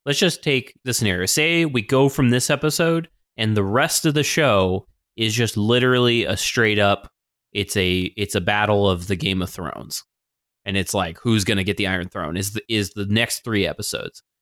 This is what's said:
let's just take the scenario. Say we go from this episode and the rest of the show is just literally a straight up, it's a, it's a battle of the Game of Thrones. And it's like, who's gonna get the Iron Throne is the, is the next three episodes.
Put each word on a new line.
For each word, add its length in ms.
let's 140
just 240
take 400
the 100
scenario. 320
Say 400
we 160
go 280
from 200
this 200
episode 600
and 180
the 80
rest 420
of 80
the 100
show 640
is 180
just 240
literally 680
a 120
straight 420
up, 300
it's 240
a, 220
it's 180
a 60
battle 480
of 180
the 80
Game 260
of 80
Thrones. 540
And 120
it's 160
like, 260
who's 260
gonna 180
get 140
the 100
Iron 220
Throne 280
is 160
the, 140
is 240
the 140
next 380
three 220
episodes. 560